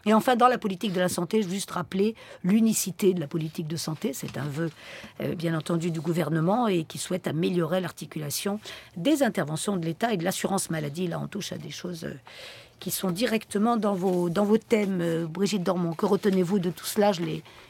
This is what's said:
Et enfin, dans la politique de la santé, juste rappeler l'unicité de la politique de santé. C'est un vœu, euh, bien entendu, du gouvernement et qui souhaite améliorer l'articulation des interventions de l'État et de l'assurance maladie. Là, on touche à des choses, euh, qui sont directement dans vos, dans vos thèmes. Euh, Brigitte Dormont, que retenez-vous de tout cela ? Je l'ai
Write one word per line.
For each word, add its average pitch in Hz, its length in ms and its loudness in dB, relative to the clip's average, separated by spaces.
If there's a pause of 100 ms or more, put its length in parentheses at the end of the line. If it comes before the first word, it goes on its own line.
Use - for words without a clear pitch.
Et 214 60 8
enfin, 240 220 6
dans 233 100 8
la 247 100 6
politique 196 360 -2
de 175 80 0
la 180 80 4
santé, 185 340 0
juste 190 300 -4
rappeler 190 420 0 (300)
l'unicité 208 680 4
de 180 60 2
la 151 80 -2
politique 160 400 -4
de 156 80 -6
santé. 160 380 -4
C'est - 260 -8
un 135 60 -4
vœu, 151 260 -4 (500)
euh, 143 140 -2
bien 165 240 -2
entendu, 170 320 -2
du 165 100 -4
gouvernement 165 680 2
et 175 160 2
qui - 140 -14
souhaite - 280 -4
améliorer 175 540 0
l'articulation 165 800 -6 (360)
des 277 280 4
interventions 180 520 -2
de 170 80 -2
l'État 165 280 -2
et 214 40 2
de 165 60 -2
l'assurance 185 480 -2
maladie. 160 380 -2
Là, 165 120 -4
on 147 60 -6
touche 180 240 -8
à 175 80 -6
des 151 120 -10
choses, 165 340 -10
euh, 147 100 -8 (640)
qui 180 140 -6
sont - 180 -2
directement 220 680 0
dans 202 180 0
vos, 180 340 2
dans 180 160 2
vos 208 140 6
thèmes. 196 420 0
Euh, 165 260 0
Brigitte 185 380 0
Dormont, 175 300 0
que 208 120 -2
retenez-vous 190 540 2
de 175 100 0
tout - 140 -8
cela ? 208 260 4
Je 175 120 0
l'ai 156 200 -4 (280)